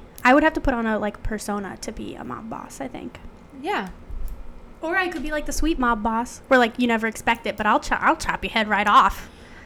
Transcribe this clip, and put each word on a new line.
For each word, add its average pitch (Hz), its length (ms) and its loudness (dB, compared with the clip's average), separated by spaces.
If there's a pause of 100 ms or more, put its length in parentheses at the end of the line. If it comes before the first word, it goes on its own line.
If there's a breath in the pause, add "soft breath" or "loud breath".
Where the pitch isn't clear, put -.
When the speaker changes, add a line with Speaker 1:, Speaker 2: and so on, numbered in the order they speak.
(240)
Speaker 1:
I 254 100 8
would 302 80 8
have 320 120 4
to 311 60 0
put 269 140 2
on 233 120 -2
a, 220 120 0
like, 208 240 -4
persona 208 560 -4
to - 140 -10
be - 220 -10
a - 100 -12
mob - 260 -10
boss, - 300 -12
I - 80 -6
think. - 300 -12 (440)
Speaker 2:
Yeah. 294 260 -4 (920)
Speaker 1:
Or 330 140 -2
I 370 120 0
could 311 140 -6
be, 302 80 -4
like, 302 160 -4
the 294 60 -4
sweet 320 260 0
mob 233 240 0
boss, 226 460 -4
where, 262 100 6
like, 233 200 2
you 247 80 2
never 226 200 0
expect 226 400 -2
it, 208 100 -6
but 214 100 -2
I'll 220 140 4
cho-, - 180 -2
I'll 285 180 4
chop - 280 -4
your 190 80 -4
head 214 160 0
right 208 180 2
off. 208 420 6 (380 loud breath)